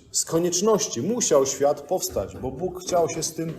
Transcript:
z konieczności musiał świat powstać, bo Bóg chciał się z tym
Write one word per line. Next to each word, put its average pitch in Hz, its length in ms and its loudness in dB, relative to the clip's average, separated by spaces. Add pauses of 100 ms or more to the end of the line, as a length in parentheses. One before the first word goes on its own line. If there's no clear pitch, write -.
(120)
z - 140 -2
konieczności 175 760 2
musiał 165 440 4
świat 143 360 0
powstać, 101 560 -4
bo 120 140 -6
Bóg 175 300 -6
chciał 170 280 2
się 160 140 -4
z - 100 -4
tym 165 260 -4